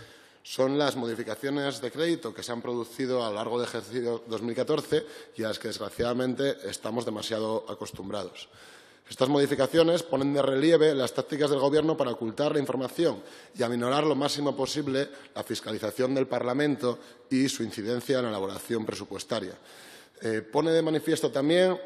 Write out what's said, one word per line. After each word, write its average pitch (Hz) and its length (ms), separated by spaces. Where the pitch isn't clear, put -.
son 135 340
las 139 200
modificaciones 120 840
de 120 120
crédito 160 420
que 110 80
se - 80
han 120 100
producido 120 640
a 113 60
lo 101 60
largo 113 220
del 117 100
ejercicio 117 580
dos 110 160
mil 117 120
catorce 151 520
y 113 80
a 110 40
las 104 120
que, 117 80
desgraciadamente, 120 880
estamos 110 380
demasiado 110 640
acostumbrados. 98 800
Estas 127 200
modificaciones 147 720
ponen 135 320
de 143 80
relieve 147 520
las 127 200
tácticas 143 360
del 143 100
Gobierno 151 360
para 123 140
ocultar 117 420
la 156 60
información 131 640
y 113 60
aminorar 123 420
lo 147 120
máximo 143 400
posible 139 520
la 107 100
fiscalización 110 720
del 135 120
Parlamento 123 720
y 131 180
su 127 140
incidencia 117 560
en 123 60
la 117 60
elaboración 98 540
presupuestaria. 98 720
Eh, 110 220
pone 156 300
de 165 100
manifiesto 156 480
también 170 560